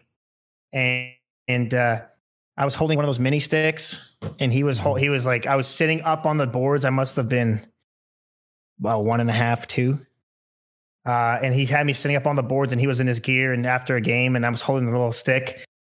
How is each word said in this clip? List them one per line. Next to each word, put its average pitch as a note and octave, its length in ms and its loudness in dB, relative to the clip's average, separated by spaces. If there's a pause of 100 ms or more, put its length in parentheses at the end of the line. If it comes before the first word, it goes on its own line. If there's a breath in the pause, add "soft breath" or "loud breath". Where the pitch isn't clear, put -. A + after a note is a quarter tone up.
(720)
and, B2+ 380 -2 (360)
and, B2 260 0
uh, A#2+ 280 2 (560)
I C#3 80 -2
was C#3 100 -2
holding D#3 220 0
one D3 80 0
of D3 40 0
those B2+ 120 -2
mini C#3 200 2
sticks, - 760 -2 (240)
and C3 140 0
he C3+ 100 2
was C3+ 160 0
hol-, C#3 160 0
he C#3 140 0
was C3 180 0
like, B2 200 0
I C3+ 100 2
was C3 100 0
sitting D#3+ 360 0
up D#3+ 220 -2
on D3+ 120 0
the C#3+ 100 2
boards. C3 380 0
I C3 60 2
must C3 260 0
have B2 120 -2
been, A#2 380 0 (1120)
well, A2 220 0
one A#2 180 2
and A#2 80 2
a A2+ 40 2
half, A#2 340 0
two. C3 320 0 (1040)
Uh, A#2+ 380 2
and C3 100 0
he C3 140 2
had D3 180 2
me C#3+ 80 2
sitting C#3+ 240 0
up C3+ 100 -2
on C#3+ 100 0
the C3 60 2
boards, B2+ 300 0
and B2 80 0
he C3+ 60 2
was C3 140 0
in B2+ 60 2
his A#2+ 120 0
gear C3 340 0
and A#2+ 140 -2
after B2+ 300 0
a A#2 40 2
game, B2 360 2
and A#2+ 100 0
I A#2+ 40 2
was A#2 120 -4
holding C3+ 240 0
the A#2 60 0
little A#2+ 200 0
stick. - 520 -2 (240)